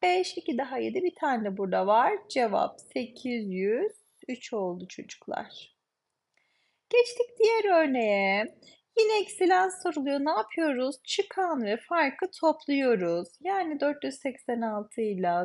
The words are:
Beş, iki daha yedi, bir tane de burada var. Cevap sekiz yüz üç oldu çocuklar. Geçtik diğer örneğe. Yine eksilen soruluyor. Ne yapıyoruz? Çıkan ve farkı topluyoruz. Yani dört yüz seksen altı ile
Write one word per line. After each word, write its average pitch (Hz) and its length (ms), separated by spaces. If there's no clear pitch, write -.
Beş, 359 360
iki 311 200
daha 262 200
yedi, 226 260
bir 359 120
tane 254 300
de 196 120
burada 190 300
var. 233 260
Cevap 226 500
sekiz 240 560
yüz 214 420
üç 247 260
oldu 185 340
çocuklar. - 880
Geçtik 480 500
diğer 415 440
örneğe. 208 760
Yine 427 220
eksilen 370 480
soruluyor. 285 500
Ne 285 100
yapıyoruz? 294 760
Çıkan 359 600
ve 208 140
farkı 339 600
topluyoruz. 247 880
Yani 339 380
dört 294 240
yüz 269 120
seksen 240 460
altı 214 400
ile 185 320